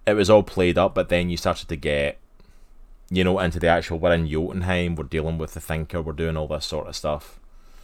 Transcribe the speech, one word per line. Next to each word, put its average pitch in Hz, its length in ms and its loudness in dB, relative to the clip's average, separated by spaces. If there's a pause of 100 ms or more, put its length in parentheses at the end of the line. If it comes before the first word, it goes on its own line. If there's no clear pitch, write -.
It 107 60 4
was 104 180 4
all 107 140 10
played 90 340 2
up, 95 160 2
but 90 140 0
then 87 220 0
you 85 80 -2
started - 320 -2
to 85 60 -4
get, 73 420 -2 (920)
you 92 140 2
know, 92 160 2
into 87 180 -2
the 82 100 2
actual, 85 300 2
we're 87 140 4
in 82 160 2
Jotunheim, 87 640 -2
we're 80 100 -6
dealing 80 340 -4
with 80 160 -8
the 80 60 -12
Thinker, 80 420 -6
we're 78 100 -8
doing 80 240 -4
all 76 100 -4
this 76 200 -6
sort 76 200 -8
of - 80 -14
stuff. - 460 -6 (440)